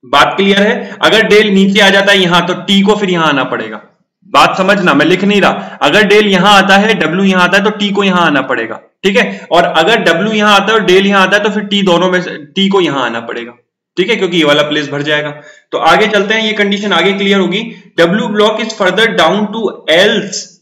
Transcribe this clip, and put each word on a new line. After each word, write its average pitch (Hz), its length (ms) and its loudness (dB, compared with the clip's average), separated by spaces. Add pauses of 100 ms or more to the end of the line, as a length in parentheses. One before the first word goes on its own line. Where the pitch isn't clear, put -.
बात 143 340 0
क्लियर 196 240 2
है? - 400 -4
अगर 190 260 2
डेल 214 220 4
नीचे 196 320 2
आ 190 80 4
जाता 196 220 2
है 196 80 2
यहां 175 220 2
तो 175 120 -4 (100)
टी 196 180 2
को 196 140 2
फिर 190 140 -4
यहां 165 180 0
आना 139 180 0
पड़ेगा, 110 360 -8 (520)
बात 160 240 2
समझना, 185 360 0
मैं 147 120 2
लिख 185 180 0
नहीं 202 180 2
रहा, - 400 -4
अगर 180 260 2
डेल 208 200 4
यहां 196 260 2
आता 196 240 4
है, 214 180 2
डब्ल्यू 170 280 -2
यहां 185 200 2
आता 180 140 2
है 202 60 2
तो 214 80 0
टी 202 200 -4
को 202 120 -2
यहां 180 180 0
आना 147 220 0
पड़ेगा, 113 380 -6 (220)
ठीक 196 140 0
है। 196 340 -4
और 170 120 4
अगर 196 400 0
डब्ल्यू 185 300 0
यहां 208 200 2
आता 196 200 2
है 220 60 2
और 185 60 -2
डेल 190 220 2
यहां 196 200 2
आता 196 100 0
है 208 60 0
तो 214 60 0
फिर 202 160 -4
टी 202 180 -2
दोनों 180 280 2
में 180 100 0
से, 170 160 -12 (180)
टी 196 140 0
को 196 120 2
यहां 139 220 -2
आना 117 180 -6
पड़ेगा, 117 360 -12 (400)
ठीक 190 120 -2
है, 220 60 0
क्योंकि 180 220 -2
ये 160 60 2
वाला 147 180 2
प्लेस 147 280 -4
भर 143 120 -6
जाएगा। 147 280 -4 (420)
तो - 80 -6
आगे 170 280 2
चलते 202 260 0
हैं, 220 80 -2
ये 214 120 -4
कंडीशन 202 400 -2
आगे 170 200 0
क्लियर 196 260 0
होगी। 180 200 -2 (400)
W 208 300 0
block 214 320 0
is 220 120 -8
further 190 380 0
down 180 380 0
to 226 120 -8 (340)
L's 202 440 0 (220)